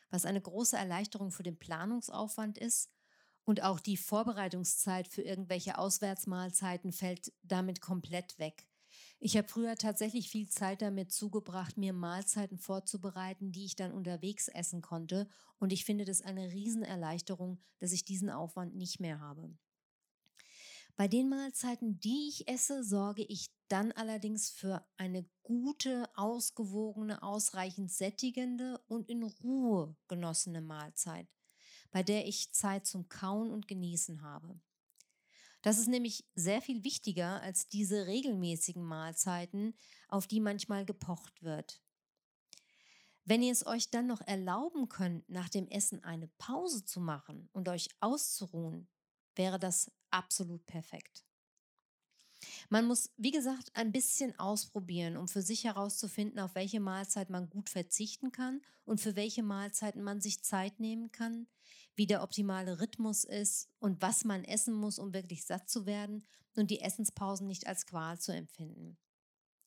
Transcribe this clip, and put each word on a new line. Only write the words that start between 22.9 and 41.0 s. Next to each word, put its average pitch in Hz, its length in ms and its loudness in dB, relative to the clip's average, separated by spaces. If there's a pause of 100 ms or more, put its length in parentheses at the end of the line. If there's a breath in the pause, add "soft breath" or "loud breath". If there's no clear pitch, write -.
ich - 260 -6 (160)
dann 202 240 4
allerdings 220 600 -2
für - 360 -2 (120)
eine 185 300 -2 (140)
gute, 247 720 0
ausgewogene, 214 1080 -2
ausreichend 190 640 0
sättigende 247 960 -2
und 226 220 -4
in 233 160 -2
Ruhe 220 720 2 (100)
genossene 170 540 0
Mahlzeit, 160 640 -6 (640 loud breath)
bei 185 120 4
der 202 240 4
ich - 260 -2
Zeit 196 340 2
zum 180 220 -2
Kauen 208 420 0
und 214 180 -4
Genießen 175 520 -2
habe. 147 400 -12 (1000 loud breath)
Das 214 160 8
ist 226 80 4
nämlich 240 480 2
sehr 190 260 4
viel 233 240 -2
wichtiger 180 560 0
als - 280 -2
diese 202 380 2
regelmäßigen 185 800 0
Mahlzeiten, 175 880 0 (340 loud breath)
auf 196 180 2
die 214 140 4
manchmal 202 440 0
gepocht - 580 -6